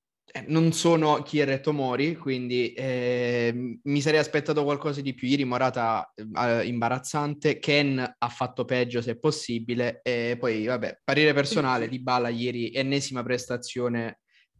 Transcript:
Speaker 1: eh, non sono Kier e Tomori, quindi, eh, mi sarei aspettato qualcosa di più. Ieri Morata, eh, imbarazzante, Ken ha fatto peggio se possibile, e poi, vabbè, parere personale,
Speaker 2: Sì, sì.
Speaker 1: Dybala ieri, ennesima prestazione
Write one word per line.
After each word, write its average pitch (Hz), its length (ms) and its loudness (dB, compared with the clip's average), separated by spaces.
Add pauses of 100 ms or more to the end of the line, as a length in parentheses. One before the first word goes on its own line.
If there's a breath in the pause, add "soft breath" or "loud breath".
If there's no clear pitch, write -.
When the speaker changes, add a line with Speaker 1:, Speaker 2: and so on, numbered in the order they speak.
(320)
Speaker 1:
eh, 127 160 -12
non 160 240 4
sono 160 500 4
Kier 143 280 0
e 135 100 0
Tomori, 143 560 0
quindi, 123 560 -2
eh, 123 1120 -2
mi 143 180 0
sarei 156 180 4
aspettato 147 460 0
qualcosa 143 360 -2
di 135 140 -4
più. 127 140 -4
Ieri 139 160 2
Morata, 120 720 0
eh, 110 520 0
imbarazzante, 135 920 -2
Ken 143 400 2 (200)
ha 120 100 -2
fatto 123 360 -4
peggio 120 380 0
se 117 160 -6
possibile, 120 840 -2
e 120 360 -2
poi, 110 280 0
vabbè, 117 380 -4
parere 147 280 4
personale, 139 520 2
Speaker 2:
Sì, 113 80 -6
sì. 127 60 -6
Speaker 1:
Dybala 123 300 0
ieri, 120 460 -4
ennesima 135 480 -2
prestazione 120 1000 -4 (400)